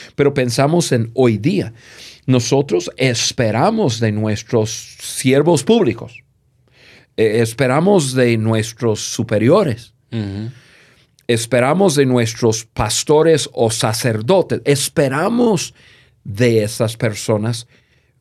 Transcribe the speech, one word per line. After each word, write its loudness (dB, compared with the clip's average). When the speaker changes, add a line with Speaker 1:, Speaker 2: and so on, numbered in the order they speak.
Speaker 1:
pero 2
pensamos 0
en 0
hoy 2
día. -2
Nosotros 0
esperamos 0
de 0
nuestros -2
siervos 0
públicos. 0
Eh, 2
esperamos 2
de 2
nuestros -2
superiores. 0
Speaker 2:
Ujú. -8
Speaker 1:
Esperamos 0
de 4
nuestros 0
pastores 0
o 0
sacerdotes. -2
Esperamos 0
de 0
esas -4
personas -4